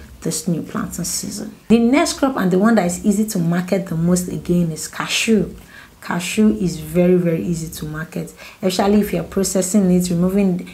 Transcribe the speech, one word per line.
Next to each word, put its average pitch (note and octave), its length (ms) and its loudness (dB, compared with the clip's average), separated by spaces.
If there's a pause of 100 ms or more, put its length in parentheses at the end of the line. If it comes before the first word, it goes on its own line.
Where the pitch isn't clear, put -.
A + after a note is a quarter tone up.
(200)
this - 280 -6
new E3+ 140 -2
planting - 420 -8
season. - 500 -8 (140)
The A3+ 100 6
next C#4 360 2
crop C4+ 220 0
and F#3+ 140 0
the F#3 80 4
one A3+ 160 4
that F#3 120 2
is F3 200 -4
easy G#3 200 2
to G3+ 120 -4
market F3+ 480 0
the E3 100 -8
most F3+ 320 2
again F3 440 0
is - 160 -10
cashew. - 640 0 (460)
Cashew G#3+ 600 0
is E3+ 180 -2
very, F3 380 2
very E3+ 280 0
easy D#3+ 240 -4 (100)
to D#3 80 -8
market, D#3+ 460 -10 (300)
especially G3+ 380 2
if - 120 -2
you're E3 120 -2
processing F#3+ 640 2
it, F3+ 200 4
removing, F3+ 640 2